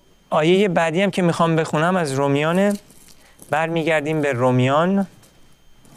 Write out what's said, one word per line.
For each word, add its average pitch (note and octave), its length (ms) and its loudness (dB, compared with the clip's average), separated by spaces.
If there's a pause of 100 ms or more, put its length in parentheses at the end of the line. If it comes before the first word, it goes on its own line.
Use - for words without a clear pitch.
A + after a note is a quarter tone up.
(300)
آیهٔ F#3 380 2
بعدی E3 340 0
هم G3+ 80 0
که F#3 120 -4
می‌خوام E3 340 0
بخونم D#3+ 400 0
از D#3 160 -2
رومیانه. D3 600 0 (800)
برمیگردیم D#3 680 -2
به C#3+ 120 0
رومیان، C3+ 760 0 (920)